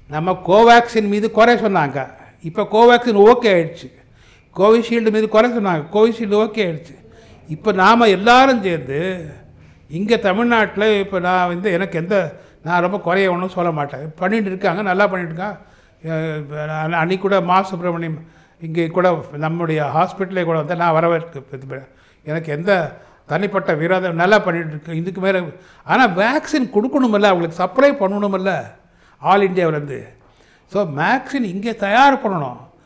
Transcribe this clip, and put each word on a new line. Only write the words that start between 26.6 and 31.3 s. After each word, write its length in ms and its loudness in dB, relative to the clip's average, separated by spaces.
கொடுக்கணுமில்ல, 580 2
அவங்களுக்கு 240 -2
சப்ளை 360 2
பண்ணணுமில்ல 720 -2
all 280 2
இந்தியாவிலேருந்து. 580 -4
So 220 -4
வேக்சின் 540 -2